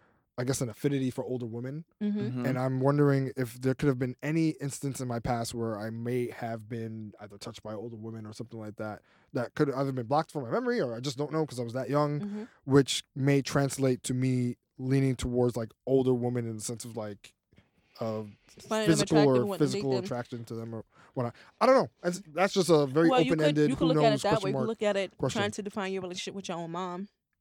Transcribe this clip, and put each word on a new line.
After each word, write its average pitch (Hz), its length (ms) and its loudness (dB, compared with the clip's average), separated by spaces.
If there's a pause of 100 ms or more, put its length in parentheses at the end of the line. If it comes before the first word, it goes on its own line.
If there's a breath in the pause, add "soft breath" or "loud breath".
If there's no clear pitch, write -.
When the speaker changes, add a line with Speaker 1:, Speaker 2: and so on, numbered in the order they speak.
(360 soft breath)
Speaker 1:
I 123 100 -4
guess 131 160 0
an 123 80 -4
affinity 131 420 0
for 127 120 -6
older 123 220 -6
women. 127 400 -8 (160)
Speaker 2:
Mm-hmm. 208 180 -2
Speaker 3:
Mm-hmm. 123 280 -4
Speaker 1:
And 131 100 0
I'm 131 220 0
wondering 139 580 4
if 127 240 -6
there 131 140 2
could 147 120 0
have 127 120 2
been 127 240 -4
any 160 260 0 (100)
instance 139 400 -6
in 127 80 -6
my 117 120 -4
past 117 340 -2
where 113 260 -4
I 110 120 -8
may 120 400 -4
have 113 360 -8
been 110 540 -10
either 101 160 -18
touched - 240 -14
by 107 140 -10
older 113 200 -10
women 110 300 -12
or 107 80 -14
something 113 260 -12
like 107 180 -12
that, 107 260 -8 (300 soft breath)
that 123 200 -4
could 151 140 2
have 127 100 -2
either 135 140 0
been 123 160 -6
blocked 147 240 0
from 151 100 -6
my 117 80 -8
memory 240 320 0
or 120 140 -2
I 120 60 -8
just 127 180 -6
don't 147 120 -4
know 156 140 0
'cause 127 140 -10
I 123 40 -2
was 117 100 -8
that 127 140 -4
young, 147 340 0
Speaker 2:
Mm-hmm. 208 220 -8 (220 loud breath)
Speaker 1:
which 139 380 4 (120)
may 139 280 2
translate 135 640 0
to 127 100 -2
me 127 420 0 (220)
leaning 135 360 2
towards, 123 400 2
like, 113 160 -6 (140)
older 127 300 4
women 120 340 -2
in 113 60 -6
the 107 80 -10
sense 120 200 -8
of, 117 140 -12
like, 104 380 -10 (640)
uh, 110 240 -4 (440)
Speaker 2:
Finding 220 220 0
them 160 60 8
Speaker 1:
physical 151 240 2
Speaker 2:
attractive 139 160 6
Speaker 1:
or 123 60 4
Speaker 2:
and 202 80 0
wanting 185 180 -4
to 131 40 0
date - 0 -
Speaker 1:
physical 135 200 -2
Speaker 2:
them. 127 120 2
Speaker 1:
attraction 120 420 -8
to 113 100 -10
them 113 180 -10
or 110 100 -10 (300 soft breath)
whatnot. 120 220 -4 (260 loud breath)
I 233 60 6
don't 262 80 8
know. 180 140 4 (120)
That's, 180 220 -4 (100)
that's 180 220 2
just 175 160 4
a 147 160 6
very 151 220 4
Speaker 2:
Well, 254 120 6
you 156 80 4
could, 165 60 4
Speaker 1:
open-ended, 151 340 6
Speaker 2:
you 254 60 0
could - 80 0
Speaker 1:
who 156 100 6
Speaker 2:
look 156 80 6
at - 60 8
it - 60 8
Speaker 1:
knows, 220 100 0
Speaker 2:
that 202 80 4
Speaker 1:
question 214 140 2
Speaker 2:
way. 190 40 0
You - 60 0
could - 60 0
Speaker 1:
mark - 60 0
Speaker 2:
look 220 140 -2
at 208 160 2
it 190 220 -2
Speaker 1:
question. 139 200 0
Speaker 2:
trying 202 120 0
to 214 100 -8
define 190 320 -4
your 190 80 -4
relationship 180 320 -8
with 196 160 -10
your - 80 -6
own 170 140 -8
mom. 180 360 -6 (340)